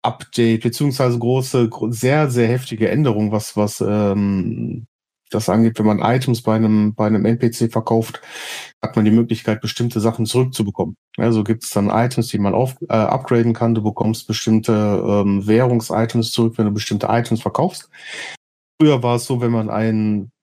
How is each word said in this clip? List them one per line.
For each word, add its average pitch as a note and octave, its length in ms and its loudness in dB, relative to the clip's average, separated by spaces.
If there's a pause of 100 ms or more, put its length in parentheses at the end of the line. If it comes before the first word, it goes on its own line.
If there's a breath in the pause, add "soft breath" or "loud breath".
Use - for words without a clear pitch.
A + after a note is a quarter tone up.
Update, A#2 600 0
beziehungsweise B2+ 520 0
große, B2 520 0
gro-, A2+ 240 -4
sehr, C3+ 360 0
sehr A#2+ 200 2
heftige A2+ 420 -2
Änderung, G#2+ 400 0
was, G#2 260 -4
was, G#2 240 -2
ähm, G#2 1080 -2 (420)
das G#2 180 -2
angeht, A2+ 300 2
wenn G#2+ 80 2
man G#2 140 2
Items B2+ 420 0
bei A2 140 0
einem, G#2+ 360 2
bei A2 140 -2
einem G#2+ 180 2
N A#2 140 2
P A#2 140 0
C A#2 160 -2
verkauft, A2+ 520 -2 (600 loud breath)
hat - 140 -4
man A2 80 4
die G#2+ 80 6
Möglichkeit, A2+ 480 0
bestimmte A#2 400 -4
Sachen A2 260 0
zurückzubekommen. A#2+ 680 -2 (220)
Also A2 260 2
gibt's A2 260 -4
dann G2+ 180 0
Items, A#2+ 380 0
die G2+ 140 -4
man G2 120 2
auf-, C3 360 -2
äh, - 60 -2
upgraden A#2 580 2
kann. A2+ 240 0
Du G#2+ 80 -2
bekommst G#2+ 420 -2
bestimmte, A2 460 0 (340)
ähm, G2+ 400 2
Währungsitems A2+ 840 2
zurück, A2+ 260 0
wenn A2 80 2
du G2+ 60 0
bestimmte G#2 360 -4
Items A#2 320 0
verkaufst. - 480 -4 (920 loud breath)
Früher C#3+ 240 4
war A#2+ 100 2
es A#2 120 -2
so, B2+ 140 -2
wenn A#2 120 0
man A2 180 -2
ein G#2+ 600 -2 (100)